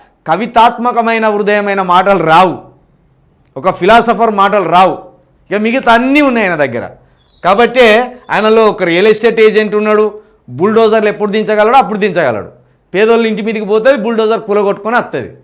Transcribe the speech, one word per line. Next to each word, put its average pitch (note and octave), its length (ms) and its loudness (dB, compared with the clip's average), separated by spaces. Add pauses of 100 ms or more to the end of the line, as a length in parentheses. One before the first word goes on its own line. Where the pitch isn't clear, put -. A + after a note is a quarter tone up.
(260)
కవితాత్మకమైన A3+ 1080 -2
హృదయమైన G3+ 480 -2
మాటలు F3+ 400 2 (100)
రావు, E3+ 240 4 (1000)
ఒక D3 220 -2
ఫిలాసఫర్ A3 600 2
మాటలు G3 280 0
రావు. E3+ 280 2 (540)
ఇక F#3+ 100 -2
మిగతా A#3 320 -2
అన్నీ B3+ 280 2
ఉన్నాయి A#3+ 260 0
ఆయన F3 180 -2
దగ్గర. A#2 200 -6 (600)
కాబట్టే A#3 420 2 (440)
ఆయనలో A3 380 2
ఒక F#3 140 -2
రియల్ F3+ 280 2
ఎస్టేట్ A3 300 0
ఏజెంట్ G#3+ 400 2
ఉన్నాడు. G#3+ 240 0 (440)
బుల్డోజర్లు G#3+ 640 0
ఎప్పుడు G#3 180 -4
దించగలడో G#3+ 460 0
అప్పుడు G#3+ 220 0
దించగలడు. D3+ 520 -2 (440)
పేదోళ్ళు A3+ 340 2
ఇంటి G#3+ 140 -4
మీదకి G#3+ 280 -6
పోతుంది, A3 320 2
బుల్డోజర్ A3 460 -2
కూలగొట్టుకొని G#3 480 -2
వస్తుంది. C#3+ 340 -6 (140)